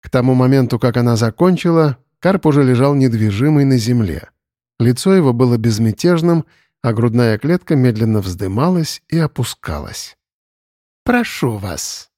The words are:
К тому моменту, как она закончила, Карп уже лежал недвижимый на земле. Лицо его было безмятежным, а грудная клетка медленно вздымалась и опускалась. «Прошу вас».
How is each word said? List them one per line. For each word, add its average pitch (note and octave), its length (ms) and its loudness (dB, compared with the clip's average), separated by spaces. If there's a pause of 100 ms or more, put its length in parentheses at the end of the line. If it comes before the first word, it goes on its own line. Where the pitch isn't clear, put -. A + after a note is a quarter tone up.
К - 80 -20
тому B2+ 260 0
моменту, B2+ 440 2
как A#2+ 180 0
она A#2+ 200 2
закончила, D#3+ 800 0 (220)
Карп F#3 260 0
уже D3 160 4
лежал C3 320 2
недвижимый B2+ 720 0
на C3+ 120 2
земле. A2+ 540 -2 (480)
Лицо A#2+ 360 0
его D#3 180 2
было A#2+ 240 2
безмятежным, D3 880 0 (380)
а A#2 100 0
грудная A2+ 460 0
клетка E3 380 -2
медленно A2 440 0
вздымалась G2+ 880 -4
и D#3+ 100 -4
опускалась. - 1000 -8 (880)
«Прошу A3+ 520 -2
вас». - 600 -12